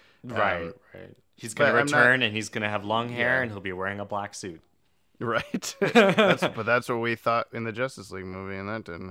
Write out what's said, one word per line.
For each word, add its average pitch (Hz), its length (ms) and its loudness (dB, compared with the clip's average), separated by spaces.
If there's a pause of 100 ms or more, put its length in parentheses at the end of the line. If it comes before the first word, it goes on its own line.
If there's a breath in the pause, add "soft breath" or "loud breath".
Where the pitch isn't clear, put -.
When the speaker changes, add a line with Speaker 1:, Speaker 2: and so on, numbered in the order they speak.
(220 soft breath)
Speaker 1:
Right, 101 440 -2
Speaker 2:
Um, - 80 -12 (200)
Speaker 1:
right. 92 220 -20 (180)
He's 113 180 -14
gonna 135 200 4
Speaker 2:
but 135 80 6
I'm 143 60 2
not 147 120 2
Speaker 1:
return, 127 240 6
and 110 100 2
he's 107 160 -4
gonna 107 200 -2
have 104 160 -2
long 113 240 0
hair, 120 300 0
Speaker 2:
Yeah. 131 40 0
Speaker 1:
and 120 80 -4
he'll 101 100 -8
be 95 120 -6
wearing 95 260 -4
a 101 60 -6
black 101 300 -6
suit. 85 260 -12 (580)
Speaker 2:
Right. - 580 -4
<laughs> - 0 -
Speaker 1:
<laughs> - 40 -20
Speaker 2:
That's, 190 640 6
but 117 180 -4
that's 117 240 2
what 120 120 -2
we 117 160 0
thought 117 360 0
in 117 120 -6
the 113 80 -6
Justice 110 400 -8
League 95 140 -10
movie, 95 300 -10
and 98 120 -8
that 110 160 -8
didn't 87 260 -10